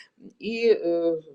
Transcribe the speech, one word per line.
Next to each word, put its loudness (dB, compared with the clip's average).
І, 2
е, 0